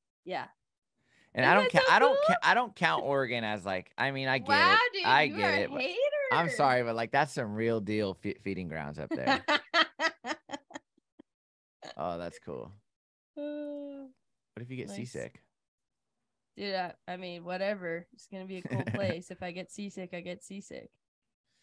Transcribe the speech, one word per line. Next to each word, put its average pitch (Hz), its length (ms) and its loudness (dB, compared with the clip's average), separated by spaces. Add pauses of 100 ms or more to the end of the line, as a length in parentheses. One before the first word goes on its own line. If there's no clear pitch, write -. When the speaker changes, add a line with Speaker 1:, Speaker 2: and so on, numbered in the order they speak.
(240)
Speaker 1:
Yeah. 175 220 -8 (880)
Speaker 2:
And 123 100 0
Speaker 1:
Isn't 139 60 8
Speaker 2:
I 175 40 8
don't 202 180 4
Speaker 1:
that - 0 - (100)
Speaker 2:
ca-, 170 40 4
Speaker 1:
so 160 60 8
Speaker 2:
I 202 60 10
don't - 180 6
Speaker 1:
cool? 571 120 2
Speaker 2:
ca-, 640 220 4
I 190 40 8
don't 240 220 0
count 160 280 2
Oregon 123 400 0
as, 104 220 -4
like, 92 320 -4
I 131 140 2
mean, 135 160 -2
I 131 100 2
get - 100 -6
Speaker 1:
Wow, 330 320 6
Speaker 2:
it. 494 160 2
Speaker 1:
dude, 359 80 -4
Speaker 2:
I 139 200 8
Speaker 1:
you - 120 -2
Speaker 2:
get 104 80 -2
Speaker 1:
are 101 120 2
a 101 60 2
Speaker 2:
it, - 80 -2
but - 100 -6
Speaker 1:
hater. 349 180 -4 (340)
Speaker 2:
I'm 165 160 4
sorry, 131 360 4
but, 117 100 -2
like, 117 160 -2
that's 143 220 2
some 110 220 -4
real 113 260 2
deal 104 340 0
fe-, - 280 -8
feeding 92 260 -4
grounds 76 300 -8
up - 120 -8
there. 269 380 0
Speaker 1:
<laughs> 302 60 2 (2500)
Speaker 2:
Oh, 85 220 -4
that's 87 220 -8
cool. 65 320 -10 (680)
Speaker 1:
Uh, 285 720 -10 (460)
Speaker 2:
What 110 80 -14
if 120 60 -14
you 127 80 -12
get 123 120 -8
Speaker 1:
nice. 101 80 -12
Speaker 2:
seasick? 104 440 -12 (1160)
Speaker 1:
Dude, 196 180 -6
I, 180 180 -4 (140)
I 180 100 -10
mean, 175 280 -12
whatever. 180 600 -6 (100)
It's - 120 -20
gonna 190 200 -14
be 190 100 -12
a 180 60 -12
cool - 200 -4
Speaker 2:
<laughs> - 100 -4
Speaker 1:
place. 185 380 -2
If 185 140 -12
I 180 80 -6
get 180 180 -12
seasick, 190 420 -10
I 175 80 -10
get 180 220 -12
seasick. 113 480 -16 (720)